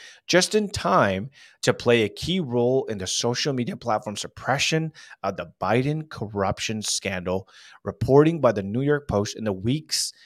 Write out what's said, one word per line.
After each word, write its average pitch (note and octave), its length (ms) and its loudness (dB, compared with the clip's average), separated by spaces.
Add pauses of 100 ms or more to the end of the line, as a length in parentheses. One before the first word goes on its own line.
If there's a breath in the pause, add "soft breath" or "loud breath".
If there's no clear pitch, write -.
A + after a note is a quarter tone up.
(260 loud breath)
just F#3 280 2
in G#3+ 140 2
time B2 600 2 (320 loud breath)
to B2 100 2
play A#2+ 300 4
a G2+ 80 2
key F3+ 300 -4
role B2 460 2
in G#2+ 120 -6
the F#2 80 -6
social B2 480 -2
media A2+ 220 -4
platform G#2+ 400 -4
suppression D#3 760 -2 (300 loud breath)
of G2 140 -2
the E2+ 140 -8 (100)
Biden C3+ 500 0
corruption G#2 720 -4
scandal, F#2 640 -4 (360 loud breath)
reporting D3 560 4
by B2 120 4
the G2+ 100 -2
New G#2 200 -4
York C#3+ 260 -2
Post G#2 280 0
in A2 80 -8
the G#2 80 0
weeks A#2 600 -4 (140)